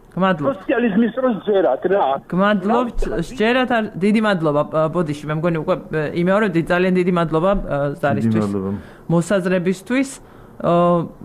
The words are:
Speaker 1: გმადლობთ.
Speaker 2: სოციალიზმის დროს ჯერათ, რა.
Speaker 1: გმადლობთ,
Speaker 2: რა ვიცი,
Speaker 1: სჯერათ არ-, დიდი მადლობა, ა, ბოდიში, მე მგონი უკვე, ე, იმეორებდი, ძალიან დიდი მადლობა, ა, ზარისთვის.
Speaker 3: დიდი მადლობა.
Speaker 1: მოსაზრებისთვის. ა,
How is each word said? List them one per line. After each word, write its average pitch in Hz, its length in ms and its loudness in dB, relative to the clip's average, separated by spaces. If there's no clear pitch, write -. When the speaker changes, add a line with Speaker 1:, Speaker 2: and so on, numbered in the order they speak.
Speaker 1:
გმადლობთ. 180 420 0
Speaker 2:
სოციალიზმის 240 640 0
დროს 254 260 0
ჯერათ, 185 460 2
რა. 190 220 2
Speaker 1:
გმადლობთ, 208 760 0
Speaker 2:
რა - 160 0
ვიცი, 165 140 -4
Speaker 1:
სჯერათ 240 420 0
არ-, 220 220 0
დიდი 208 280 2
მადლობა, 160 400 2
ა, 147 260 -2
ბოდიში, 147 360 -4
მე 151 120 -4
მგონი 165 240 0
უკვე, 165 160 -2
ე, 156 140 -4
იმეორებდი, 180 480 2
ძალიან 180 320 2
დიდი 180 200 2
მადლობა, 170 380 2
ა, 190 260 -2
ზარისთვის. 110 420 0
Speaker 3:
დიდი 110 80 2
მადლობა. 101 280 -2
Speaker 1:
მოსაზრებისთვის. 185 1080 0
ა, - 160 0